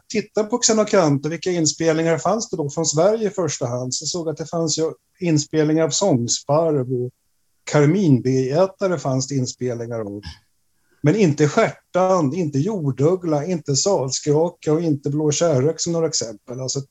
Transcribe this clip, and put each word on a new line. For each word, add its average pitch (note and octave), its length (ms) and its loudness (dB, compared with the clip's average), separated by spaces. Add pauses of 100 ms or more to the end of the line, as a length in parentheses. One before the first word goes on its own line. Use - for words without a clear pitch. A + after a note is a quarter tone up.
tittade G#3 420 -4
på B3 80 -2
Xenocant F#3 680 2
och D#3 60 -4
vilka E3+ 200 -4
inspelningar E3 680 0
fanns G3+ 320 -2
det F3+ 80 -8
då D3 120 -4
från E3 160 -4
Sverige G3 420 2
i - 20 -4
första D3+ 380 -4
hand, B2 260 -6
så - 120 -8
såg D#3+ 220 -6
jag D#3+ 40 -4
att D3+ 60 -8
det D#3+ 80 -8
fanns D#3+ 340 -4
ju D#3+ 120 -2 (280)
inspelningar D#3 640 2
av D#3+ 60 2
sångsparv C#3+ 1040 0
och B2 180 -4 (600)
karminbeätare D3+ 1300 2
fanns C3 280 -4
det C#3+ 80 -6
inspelningar A#2+ 640 -6
av. G2+ 220 -10 (800)
Men D#3 140 4
inte D3+ 320 4
stjärtand, F3+ 840 2
inte D3+ 260 -2
jorduggla, D#3 840 0
inte D3+ 300 -2
salskrake D3+ 960 0
och D#3+ 100 2
inte D3 280 -2
blå D3+ 220 0
kärrök D#3 500 0
som E3+ 120 -2
några E3 140 0
exempel. A#2+ 520 -8
Alltså C3 200 -6 (120)